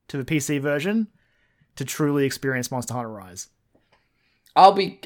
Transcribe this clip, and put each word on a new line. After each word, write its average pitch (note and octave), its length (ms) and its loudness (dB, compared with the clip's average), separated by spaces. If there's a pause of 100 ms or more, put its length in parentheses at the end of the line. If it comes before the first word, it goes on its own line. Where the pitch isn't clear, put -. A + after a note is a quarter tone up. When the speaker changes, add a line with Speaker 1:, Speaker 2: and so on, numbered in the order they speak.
Speaker 1:
to D3 100 -10
the B2+ 80 -6
P D#3 140 0
C C#3+ 180 -2
version D3 500 -2 (680)
to C3+ 100 -8
truly C#3+ 400 0
experience C3 460 -4
Monster B2 220 -6
Hunter A#2+ 180 -8
Rise. F#2 360 -16 (1040)
Speaker 2:
I'll F#3+ 200 10
be, G3 320 -4